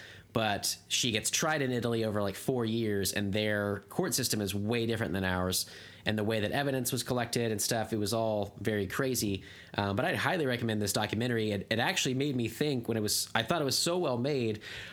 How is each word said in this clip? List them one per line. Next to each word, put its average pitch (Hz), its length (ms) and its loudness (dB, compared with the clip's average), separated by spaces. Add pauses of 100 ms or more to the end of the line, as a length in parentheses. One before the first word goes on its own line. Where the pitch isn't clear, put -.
(340)
But 107 420 0 (140)
she - 220 2
gets 107 180 0
tried 156 320 2
in 131 100 0
Italy 117 320 0
over, 107 180 0
like, 101 140 0
four 123 300 0
years, 107 480 0
and 101 180 0
their 104 560 2
court - 260 0
system 113 280 0
is 98 120 0
way 110 320 0
different 110 280 0
than 95 100 2
ours. 92 420 2 (420)
And 107 120 0
the 104 60 0
way 110 160 2
that 104 100 0
evidence 131 400 0
was 120 100 -2
collected 120 500 0
and 107 80 -2
stuff, 110 340 0
it 110 40 0
was 104 160 0
all 107 460 0
very 104 260 2
crazy. 110 580 0 (320)
Um, 101 200 2
but 127 100 2
I'd 165 120 0
highly 156 280 0
recommend 117 360 0
this 101 120 0
documentary. 110 580 2
It, 101 200 -2
it 113 80 2
actually 143 360 0
made 139 200 0
me 117 140 0
think 143 380 -2
when 113 100 0
it 110 40 2
was, - 320 0
I 113 100 4
thought 170 180 2
it 147 40 2
was 127 120 2
so 170 200 2
well 143 200 2
made. 120 420 0 (340)